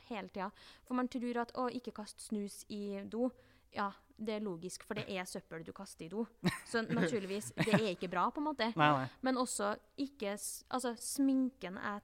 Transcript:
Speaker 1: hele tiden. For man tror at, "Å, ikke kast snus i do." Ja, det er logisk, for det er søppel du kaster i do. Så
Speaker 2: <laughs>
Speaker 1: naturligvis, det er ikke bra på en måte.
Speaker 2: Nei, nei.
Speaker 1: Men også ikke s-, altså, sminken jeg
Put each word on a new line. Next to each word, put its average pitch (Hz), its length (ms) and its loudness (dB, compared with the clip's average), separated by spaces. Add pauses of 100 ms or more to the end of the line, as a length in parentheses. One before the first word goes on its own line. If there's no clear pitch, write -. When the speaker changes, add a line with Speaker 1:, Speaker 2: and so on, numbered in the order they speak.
Speaker 1:
hele 190 200 -6
tiden. 196 220 -4 (340)
For 254 100 -4
man 254 140 2
tror 240 280 -2
at, 233 180 -2
"Å, 247 180 0
ikke 233 220 -6
kast - 240 -12 (120)
snus 208 380 -2
i 202 400 -4
do." 233 220 2 (420)
Ja, 202 200 0 (260)
det 214 160 -2
er 214 60 -2
logisk, 180 420 -6
for - 120 -4
det 208 140 -4
er 190 140 -2
søppel 170 420 -8
du 180 80 -10
kaster - 340 -12
i - 20 -8
do. 208 180 -2 (400)
Så 233 160 0
Speaker 2:
<laughs> - 80 -2
Speaker 1:
naturligvis, 202 640 0
det 214 200 4
er 208 200 6
ikke 180 160 -4
bra 185 180 4
på 254 100 -4
en 302 140 0
måte. 233 220 0
Speaker 2:
Nei, 151 160 8 (140)
nei. 127 40 -4 (140)
Speaker 1:
Men 262 140 4
også 220 420 0 (180)
ikke 262 380 -4
s-, - 340 -8
altså, 247 300 -2
sminken 262 840 2
jeg 208 240 -4